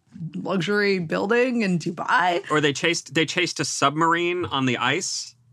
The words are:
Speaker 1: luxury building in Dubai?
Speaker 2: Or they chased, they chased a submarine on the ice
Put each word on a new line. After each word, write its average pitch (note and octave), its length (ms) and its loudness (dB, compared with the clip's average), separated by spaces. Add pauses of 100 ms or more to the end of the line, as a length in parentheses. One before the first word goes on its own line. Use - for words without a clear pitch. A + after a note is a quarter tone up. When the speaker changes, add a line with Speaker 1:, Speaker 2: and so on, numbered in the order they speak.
(360)
Speaker 1:
luxury G3 640 0
building A3+ 640 0
in F#3 180 0
Dubai? F3 720 0
Speaker 2:
Or D3+ 80 4
they C#3+ 140 2
chased, E3 400 -2
they D#3 120 2
chased E3+ 360 -2
a C#3 40 -4
submarine E3 800 0
on C3+ 220 -2
the A#2+ 120 2
ice - 580 -2 (180)